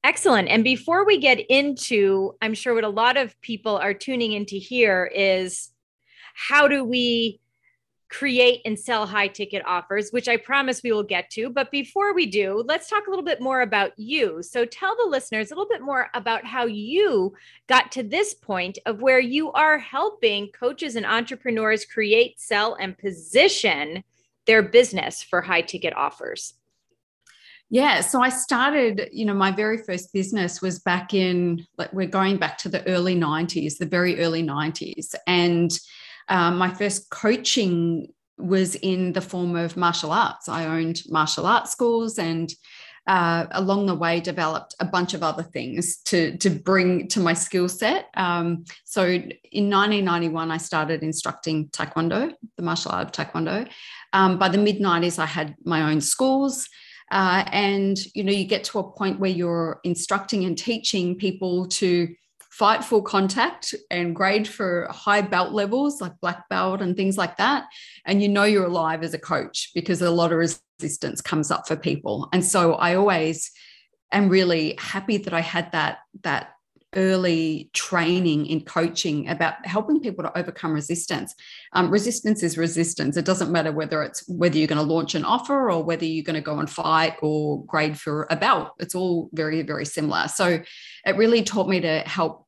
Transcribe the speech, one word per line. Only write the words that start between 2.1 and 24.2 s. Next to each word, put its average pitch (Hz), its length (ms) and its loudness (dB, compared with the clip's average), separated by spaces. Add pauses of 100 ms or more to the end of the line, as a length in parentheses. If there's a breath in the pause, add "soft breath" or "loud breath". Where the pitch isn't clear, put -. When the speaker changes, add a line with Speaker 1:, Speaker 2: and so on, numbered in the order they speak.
Speaker 1:
I'm 220 140 -2
sure 233 220 -2
what 226 80 2
a 214 60 0
lot 233 280 2
of 247 240 -4
people 214 360 -4
are 196 180 0
tuning 233 380 -2
in 208 120 -4
to 196 140 -8
hear 202 540 2
is 190 560 0 (680 loud breath)
how 285 320 4
do 277 180 2
we 233 540 2 (680)
create 247 560 4
and 214 120 -4
sell 220 280 -2
high 196 240 0
ticket 202 360 -6
offers, 196 460 -2
which 240 160 -2
I 240 80 2
promise 262 480 -2
we 240 80 -2
will 214 100 2
get 185 280 -4
to. 226 200 -6
But 262 220 -2
before 392 420 -2
we 330 120 2
do, 202 420 -2
let's - 220 -2
talk 415 180 -2
a - 20 -8
little 370 140 -4
bit 311 160 -2
more 254 220 0
about 202 340 0
you. 214 480 -4
So 240 220 -2
tell 392 320 -4
the 453 120 0
listeners 220 400 -4
a 311 60 -14
little 403 140 -6
bit 240 120 -2
more 262 320 -4
about 226 300 -4
how 240 220 -4
you 220 680 0 (340 loud breath)
got 254 260 4
to 262 100 -6
this 359 300 -2
point 185 520 -6
of 214 160 -4
where 262 200 6
you 277 320 -2
are 302 240 4
helping 233 720 -2
coaches 262 480 -4
and 214 80 -4
entrepreneurs 220 800 -2
create, 226 520 2
sell, 214 380 -2
and 185 220 -8
position 180 1040 0 (420)